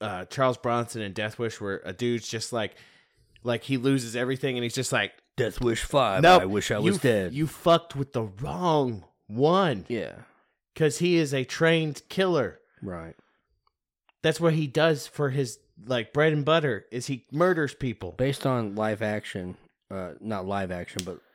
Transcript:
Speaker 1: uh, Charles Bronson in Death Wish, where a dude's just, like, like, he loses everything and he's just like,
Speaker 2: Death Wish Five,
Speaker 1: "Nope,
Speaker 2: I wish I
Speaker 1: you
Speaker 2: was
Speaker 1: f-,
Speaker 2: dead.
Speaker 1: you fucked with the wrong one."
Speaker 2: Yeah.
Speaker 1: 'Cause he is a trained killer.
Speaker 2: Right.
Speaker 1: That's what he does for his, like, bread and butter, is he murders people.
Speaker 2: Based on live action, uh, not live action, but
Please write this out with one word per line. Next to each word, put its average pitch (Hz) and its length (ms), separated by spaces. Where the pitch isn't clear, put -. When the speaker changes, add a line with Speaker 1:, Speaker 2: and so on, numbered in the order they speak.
Speaker 1:
uh, 98 240
Charles 131 320
Bronson 120 460
in 98 100
Death 107 240
Wish, 117 240
where 98 240
a 92 80
dude's 120 340
just, - 260
like, 110 220
like, 120 220
he 135 120
loses 123 380
everything 127 400
and 120 80
he's 117 100
just 131 200
like, 104 180
Speaker 2:
Death - 260
Wish 117 220
Five, 123 400
Speaker 1:
"Nope, 180 180
Speaker 2:
I 92 40
wish 101 260
I 110 80
Speaker 1:
you - 60
Speaker 2:
was 190 100
Speaker 1:
f-, 170 80
Speaker 2:
dead. 104 320
Speaker 1:
you 151 100
fucked 165 500
with 139 180
the 117 100
wrong 139 800
one." 139 600
Speaker 2:
Yeah. 85 280
Speaker 1:
'Cause 151 240
he 175 200
is 151 140
a 135 120
trained 160 680
killer. 160 500
Speaker 2:
Right. 90 340
Speaker 1:
That's 160 180
what 165 120
he 151 140
does 151 400
for 143 220
his, 131 300
like, 120 280
bread 156 200
and 151 100
butter, 143 480
is 123 160
he 135 240
murders 160 440
people. 104 380
Speaker 2:
Based 131 320
on 117 300
live 107 260
action, 104 560
uh, 92 280
not 101 260
live 98 260
action, 90 340
but 87 140